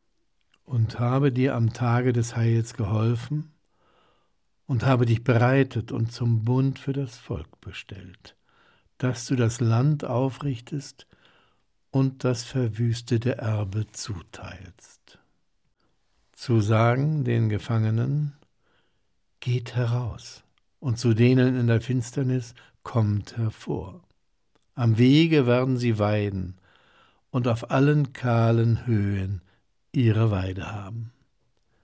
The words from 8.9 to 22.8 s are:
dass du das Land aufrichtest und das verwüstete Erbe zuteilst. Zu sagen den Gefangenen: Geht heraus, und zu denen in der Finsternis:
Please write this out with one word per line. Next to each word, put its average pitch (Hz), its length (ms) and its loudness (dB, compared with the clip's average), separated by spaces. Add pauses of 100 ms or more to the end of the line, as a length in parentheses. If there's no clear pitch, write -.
dass 127 300 -4
du 139 80 0
das 117 260 0
Land 123 440 2
aufrichtest 135 1000 -6 (840)
und 135 340 0
das 123 200 0
verwüstete 117 920 -2
Erbe 107 500 -4
zuteilst. - 1300 -14 (1120)
Zu - 280 2
sagen 120 640 2
den 117 240 2
Gefangenen: 117 840 -2 (1040)
Geht 123 340 -4
heraus, 120 720 -4 (340)
und 120 200 -2
zu 117 160 2
denen 127 440 4
in 120 80 0
der 113 140 4
Finsternis: 127 720 -4 (280)